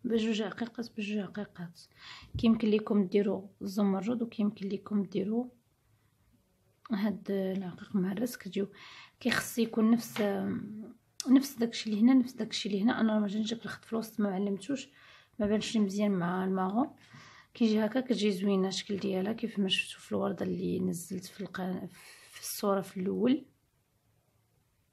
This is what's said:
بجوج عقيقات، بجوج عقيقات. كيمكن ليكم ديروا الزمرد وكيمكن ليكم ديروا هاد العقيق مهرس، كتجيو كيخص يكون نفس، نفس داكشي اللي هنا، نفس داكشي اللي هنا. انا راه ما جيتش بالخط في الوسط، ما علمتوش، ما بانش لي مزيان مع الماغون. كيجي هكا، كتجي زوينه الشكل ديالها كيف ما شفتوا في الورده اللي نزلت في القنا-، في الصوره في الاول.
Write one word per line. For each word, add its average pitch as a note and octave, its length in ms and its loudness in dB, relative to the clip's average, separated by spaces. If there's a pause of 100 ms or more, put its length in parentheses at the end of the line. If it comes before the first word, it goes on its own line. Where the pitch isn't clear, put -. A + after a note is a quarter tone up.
بجوج A3 380 0
عقيقات، A3 560 -8
بجوج G#3 200 -4
عقيقات. F#3+ 640 -10 (560)
كيمكن A3 300 4
ليكم G#3 400 2
ديروا G3+ 400 2 (140)
الزمرد G3 600 0
وكيمكن G#3 460 -2
ليكم G3+ 360 -2
ديروا G#3+ 420 -2 (1500)
هاد G3+ 400 -2
العقيق F#3+ 640 -4
مهرس، G3+ 420 0
كتجيو G3 300 -4 (520)
كيخص - 380 0
يكون A3+ 340 4
نفس، A#3 300 0 (1080)
نفس C4+ 300 6
داكشي A#3 300 -2
اللي G#3 120 2
هنا، B3 120 10
نفس B3+ 200 6
داكشي - 360 -6
اللي G3 120 0
هنا. A3+ 200 4
انا A3 120 4
راه G#3+ 60 4
ما G#3 80 2
جيتش G#3+ 260 -2
بالخط - 320 -10
في - 80 -8
الوسط، A3+ 260 -4
ما G3+ 140 2
علمتوش، G3+ 560 -4 (500)
ما G#3 80 0
بانش G#3+ 280 0
لي A3 60 4
مزيان G#3 300 2
مع F#3 340 0
الماغون. F#3+ 440 0 (640)
كيجي A3 320 4
هكا، G#3+ 140 0
كتجي G#3 320 2
زوينه F#3+ 360 2
الشكل F#3+ 300 -4
ديالها F#3+ 360 -2
كيف A3+ 260 -4
ما F#3+ 80 2
شفتوا - 320 -2
في - 120 -12
الورده G3 340 -2
اللي F3+ 340 -2
نزلت F3+ 460 -4
في - 160 -14
القنا-، F#3 480 -6 (420)
في - 100 -18
الصوره G3 400 0
في F#3+ 180 -10
الاول. G3 460 2 (1500)